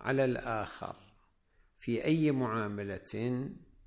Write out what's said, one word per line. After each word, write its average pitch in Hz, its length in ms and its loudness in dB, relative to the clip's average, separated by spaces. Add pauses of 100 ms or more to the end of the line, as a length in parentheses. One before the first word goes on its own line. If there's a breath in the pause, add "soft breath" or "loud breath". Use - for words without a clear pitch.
على 135 240 2
الآخر 120 720 -2 (800)
في - 260 -2
أي 156 280 4
معاملة 104 840 -2 (720)